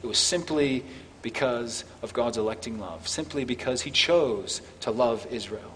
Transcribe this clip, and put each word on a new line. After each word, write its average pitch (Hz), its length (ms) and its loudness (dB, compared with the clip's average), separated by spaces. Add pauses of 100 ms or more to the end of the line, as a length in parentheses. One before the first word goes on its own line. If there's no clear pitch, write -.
It 120 60 -6
was 101 100 2
simply 147 640 2 (380)
because 120 600 -2 (180)
of 110 100 -8
God's 120 240 2
electing 110 440 -2
love, 82 260 -8
simply 151 380 -2
because 123 380 -2
he 143 100 -6
chose 127 680 4 (200)
to 123 100 -2
love 117 400 4
Israel. 110 460 -8